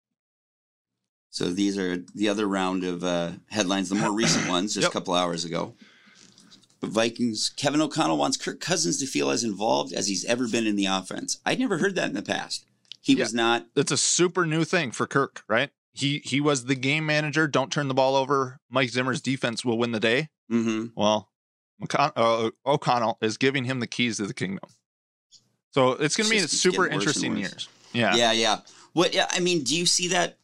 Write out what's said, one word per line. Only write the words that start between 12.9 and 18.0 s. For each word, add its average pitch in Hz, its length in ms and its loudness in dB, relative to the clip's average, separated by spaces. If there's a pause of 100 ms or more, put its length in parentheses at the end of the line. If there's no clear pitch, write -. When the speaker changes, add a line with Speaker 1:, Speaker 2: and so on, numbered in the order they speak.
Speaker 1:
He 139 140 4
Speaker 2:
Yeah. 147 100 2
Speaker 1:
was 110 100 -4
not. 117 320 2 (100)
Speaker 2:
It's 139 160 0
a 139 40 2
super 175 500 2
new 160 180 0
thing 151 260 0
for 117 160 -4
Kirk, - 420 -2
right? 120 220 2 (220)
He, 139 320 -2
he 131 160 0
was 147 260 0
the 135 100 0
game 143 300 0
manager. 151 420 0
"Don't 131 240 0
turn 147 160 -2
the 135 60 -2
ball 135 220 4